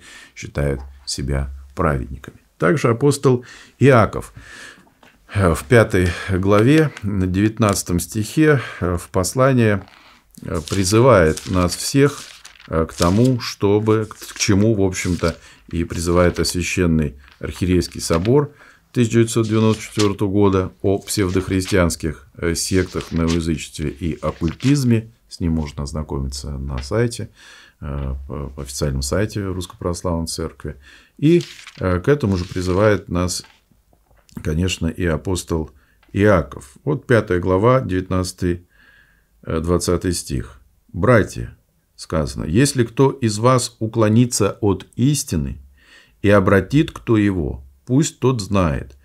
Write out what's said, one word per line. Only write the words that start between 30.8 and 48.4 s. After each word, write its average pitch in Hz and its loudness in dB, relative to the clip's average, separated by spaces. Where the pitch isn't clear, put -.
И, 160 4
э, 90 0
к 110 -2
этому 120 0
же 87 -4
призывает 92 0
нас, 87 -4
конечно, 87 -2
и - -4
апостол 82 -4
Иаков. 98 0
Вот 143 -4
пятая 104 2
глава, 98 2
девятнадцатый, 92 -4
э, 82 -4
двадцатый 87 0
стих. - -8
«Братья, 87 0
сказано, 73 -4
если 123 2
кто 135 2
из 107 -2
вас 127 0
уклонится 113 2
от 98 0
истины 98 -2
и 101 4
обратит 101 4
кто 113 0
его, 90 -2
пусть 135 0
тот 127 0